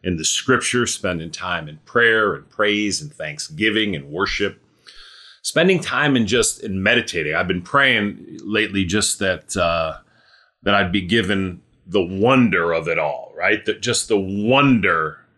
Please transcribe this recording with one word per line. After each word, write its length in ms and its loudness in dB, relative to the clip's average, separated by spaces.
in 140 -2
the 80 -8
Scripture, 640 0
spending 420 -4
time 380 -6
in 160 -18
prayer 500 2
and 160 -12
praise 520 0
and 100 -14
thanksgiving 800 -2
and 160 -8
worship, 520 -4
spending 400 2
time 340 0
in 100 2
just, 380 0
in 180 -4
meditating. 540 0
I've 140 -2
been 140 -2
praying 760 0
lately 440 0
just 340 -2
that, 380 -4
uh, 400 0
that 100 2
I'd 200 2
be 80 2
given 600 -2
the 160 0
wonder 680 2
of 160 0
it 100 0
all, 380 -4
right? 300 0
That 160 -4
just 260 -4
the 120 2
wonder 1040 2